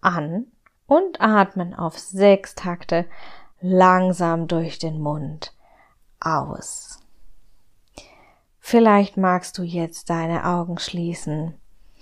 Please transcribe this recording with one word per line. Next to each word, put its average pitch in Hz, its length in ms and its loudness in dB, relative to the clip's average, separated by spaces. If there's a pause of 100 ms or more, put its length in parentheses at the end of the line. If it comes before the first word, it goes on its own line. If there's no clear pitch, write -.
an 175 460 -2 (380)
und 339 360 2
atmen 196 500 2
auf - 260 -6
sechs 196 560 4
Takte 170 520 -4 (560)
langsam 180 840 4
durch 165 300 -2
den 156 220 -6
Mund 151 540 -6 (640)
aus. - 800 -6 (1600)
Vielleicht 208 580 4
magst 180 400 -2
du 185 60 -8
jetzt 170 480 -6
deine 165 340 -2
Augen 175 320 -2
schließen 165 800 -6 (480)